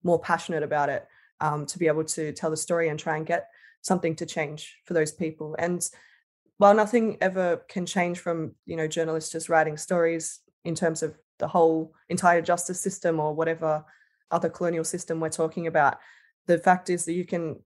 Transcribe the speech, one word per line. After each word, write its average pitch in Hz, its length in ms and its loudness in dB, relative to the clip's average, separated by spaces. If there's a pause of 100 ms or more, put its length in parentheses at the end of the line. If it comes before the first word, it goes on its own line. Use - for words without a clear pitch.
more 170 160 4
passionate 165 440 -2
about 147 260 0
it, - 160 -6 (340)
um, 147 280 -2
to - 120 -10
be 170 80 2
able 156 180 2
to 156 280 -4
tell 160 160 -4
the 156 80 -2
story 165 320 0
and 147 100 -4
try 156 180 -4
and 156 80 -6
get 170 240 -4 (320)
something 170 360 0
to 170 80 -8
change 151 600 -8
for - 80 -8
those 156 180 2
people. 156 480 -8
And 175 220 -2 (760)
while 202 160 8
nothing 214 460 2
ever 185 480 0
can 180 180 -6
change 175 340 -2
from, 165 340 -4 (120)
you 165 120 -8
know, 156 100 -2
journalists 160 440 -4
just 160 180 -8
writing 156 260 4
stories 165 640 -2 (240)
in 170 120 -4
terms 160 280 -2
of 156 140 -8 (220)
the 170 80 -2
whole 160 460 2 (160)
entire 175 320 4
justice 175 380 -2
system 170 400 -2
or 151 140 0
whatever 160 500 -2 (480)
other 170 180 0
colonial 170 360 -2
system 165 340 -6
we're 160 100 -2
talking 165 380 -4
about, 156 300 4 (500)
the 175 100 6
fact 180 320 4
is 175 160 0
that 165 80 -4
you 175 120 -2
can 170 400 -4